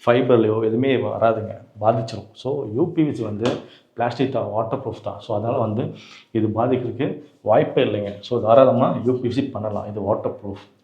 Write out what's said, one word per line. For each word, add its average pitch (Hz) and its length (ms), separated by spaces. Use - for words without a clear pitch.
ஃபைபர்லையோ 120 540
எதுவுமே 120 360
வராதுங்க, 107 580
பாதிச்சிரும். 113 520
So, 131 420
யூ 165 180
பி 160 100
வி 147 100
சி 123 100
வந்து 104 260
பிளாஸ்டிக் 120 380
தான், 104 180
வாட்டர் 117 280
ப்ரூஃப் - 240
தான். 98 180
So, 107 160
அதனால 117 220
வந்து 107 360
இது 107 180
பாதிக்கிறதுக்கு 123 720
வாய்ப்பே 131 440
இல்லைங்க. 101 360
So, 120 220
தாராளமா 120 640
யூ 123 160
பி 120 80
வி - 20
சி 117 120
பண்ணலாம், 104 460
இது 104 120
வாட்டர் 101 400
ப்ரூஃப். 101 240